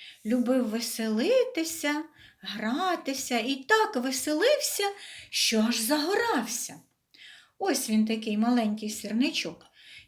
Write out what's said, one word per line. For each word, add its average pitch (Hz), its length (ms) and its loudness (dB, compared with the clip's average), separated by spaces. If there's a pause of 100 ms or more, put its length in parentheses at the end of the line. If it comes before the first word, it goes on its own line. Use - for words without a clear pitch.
(260)
любив 240 420 2
веселитися, 294 1400 0 (380)
гратися 262 1000 -2
і 254 160 -2
так 427 400 2
веселився, 302 880 0 (460)
що - 300 0
аж 226 200 2
загорався. 302 1000 0 (800)
Ось 359 320 0
він 220 160 4
такий 220 320 -2
маленький 214 520 2
сірничок. 208 760 -2 (420)